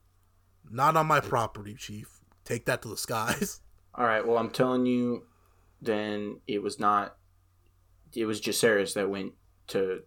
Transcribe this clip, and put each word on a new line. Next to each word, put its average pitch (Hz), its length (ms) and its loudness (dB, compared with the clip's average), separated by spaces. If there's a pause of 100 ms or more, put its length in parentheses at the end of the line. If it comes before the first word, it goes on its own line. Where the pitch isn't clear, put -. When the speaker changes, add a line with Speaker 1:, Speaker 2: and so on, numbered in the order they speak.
(720)
Speaker 1:
not 143 260 2
on 160 100 4
my 151 140 4
property, 107 540 -2
chief. - 460 -16 (240)
Take 120 220 -6
that 123 160 0
to 123 60 -12
the 101 80 -10
skies." 113 640 -4 (180)
<laughs> - 160 -20
Speaker 2:
All 123 120 0
right, 110 200 2
well, 117 120 4
I'm 113 120 0
telling 127 360 2
you, 123 380 0 (560)
then 104 680 -4
it 104 160 -2
was 101 160 -4
not, 104 360 2 (960)
it 113 140 -2
was 107 140 -2
Jacaerys 104 540 4
that 98 140 0
went 98 260 -6 (340)
to, 95 380 -2